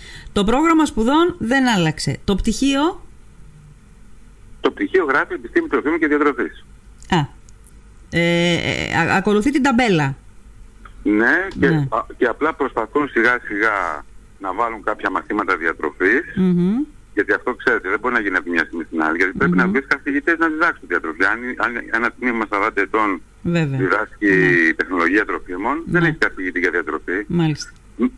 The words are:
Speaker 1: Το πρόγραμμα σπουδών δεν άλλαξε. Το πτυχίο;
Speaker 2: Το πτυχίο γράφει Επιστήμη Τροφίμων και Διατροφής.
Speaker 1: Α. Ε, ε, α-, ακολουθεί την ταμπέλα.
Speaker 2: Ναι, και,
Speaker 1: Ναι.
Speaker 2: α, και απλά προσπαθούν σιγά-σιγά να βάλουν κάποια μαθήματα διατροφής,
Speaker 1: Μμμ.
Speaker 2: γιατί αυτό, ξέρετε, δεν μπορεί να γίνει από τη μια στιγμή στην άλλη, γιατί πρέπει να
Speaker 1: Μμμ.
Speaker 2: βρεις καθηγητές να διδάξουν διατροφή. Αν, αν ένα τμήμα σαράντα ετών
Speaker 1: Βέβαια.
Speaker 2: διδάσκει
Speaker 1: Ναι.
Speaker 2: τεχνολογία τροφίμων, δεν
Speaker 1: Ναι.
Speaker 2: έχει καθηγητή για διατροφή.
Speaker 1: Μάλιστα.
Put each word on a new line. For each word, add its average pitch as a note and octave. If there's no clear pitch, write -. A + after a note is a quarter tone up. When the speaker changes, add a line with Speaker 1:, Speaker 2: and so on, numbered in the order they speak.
Speaker 1:
Το G#3
πρόγραμμα D#4
σπουδών D4
δεν B3+
άλλαξε. E3
Το G3+
πτυχίο; C#4
Speaker 2:
Το C3+
πτυχίο E3
γράφει D3+
Επιστήμη E3
Τροφίμων D3
και D#3
Διατροφής. C#3+
Speaker 1:
Α. F#3
Ε, E3+
ε, -
α-, E3+
ακολουθεί G#3
την C#4
ταμπέλα. G#3
Speaker 2:
Ναι, B2
και, -
Speaker 1:
Ναι. D3+
Speaker 2:
α, A2
και C3+
απλά D3
προσπαθούν B2+
σιγά-σιγά G#2
να G2
βάλουν A2+
κάποια G#2
μαθήματα F#2
διατροφής, E2
Speaker 1:
Μμμ. F3+
Speaker 2:
γιατί G3+
αυτό, B2+
ξέρετε, G#2+
δεν G#2
μπορεί B2
να A#2+
γίνει G2
από F2
τη F2
μια E2
στιγμή E2
στην D#2+
άλλη, D#2
γιατί F#2
πρέπει E3+
να B2+
Speaker 1:
Μμμ. F#2+
Speaker 2:
βρεις C3+
καθηγητές C#3+
να E3
διδάξουν D#3+
διατροφή. E2
Αν, G#2+
αν A2+
ένα A2+
τμήμα A#2
σαράντα G2+
ετών G2+
Speaker 1:
Βέβαια. D#3+
Speaker 2:
διδάσκει G2+
Speaker 1:
Ναι. D#2+
Speaker 2:
τεχνολογία F2
τροφίμων, G2
δεν E3+
Speaker 1:
Ναι. E3
Speaker 2:
έχει D#3+
καθηγητή F#2
για F2
διατροφή. E2+
Speaker 1:
Μάλιστα. D#3+